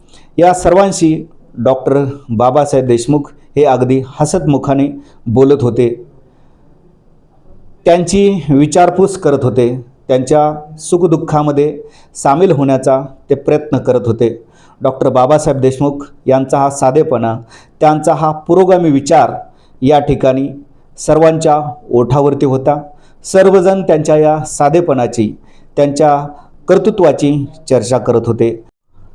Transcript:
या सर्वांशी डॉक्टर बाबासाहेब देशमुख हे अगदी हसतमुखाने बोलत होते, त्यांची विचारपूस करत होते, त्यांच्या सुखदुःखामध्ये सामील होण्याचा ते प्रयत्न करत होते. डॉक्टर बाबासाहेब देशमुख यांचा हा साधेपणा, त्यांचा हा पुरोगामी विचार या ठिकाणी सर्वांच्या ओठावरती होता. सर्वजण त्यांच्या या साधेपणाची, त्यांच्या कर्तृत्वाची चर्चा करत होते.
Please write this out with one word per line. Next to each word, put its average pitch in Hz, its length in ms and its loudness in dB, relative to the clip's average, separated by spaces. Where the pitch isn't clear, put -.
या 175 160 4
सर्वांशी 175 760 0
डॉक्टर 135 480 0
बाबासाहेब 127 580 0
देशमुख 123 320 0
हे 143 80 2
अगदी 131 420 0
हसतमुखाने 143 840 -2
बोलत 135 360 2
होते, 120 440 -2
त्यांची 185 540 2
विचारपूस 175 680 2
करत 143 260 -2
होते, 123 420 -2
त्यांच्या 151 680 -2
सुखदुःखामध्ये 151 1040 -2
सामील 165 360 2
होण्याचा 135 500 0
ते 139 60 0
प्रयत्न 147 420 -4
करत 127 280 0
होते. 113 380 -2
डॉक्टर 131 280 -2
बाबासाहेब 135 520 0
देशमुख 139 380 -2
यांचा 131 320 0
हा 139 120 0
साधेपणा, 135 720 -2
त्यांचा 156 340 2
हा 156 180 -2
पुरोगामी 175 600 2
विचार 139 400 2
या 143 180 2
ठिकाणी 135 500 -2
सर्वांच्या 156 640 2
ओठावरती 139 540 0
होता. 147 360 -2
सर्वजण 190 580 2
त्यांच्या 160 360 0
या 156 260 2
साधेपणाची, 143 920 -2
त्यांच्या 143 520 0
कर्तृत्वाची 156 760 2
चर्चा 123 280 0
करत 117 300 -2
होते. 117 360 -2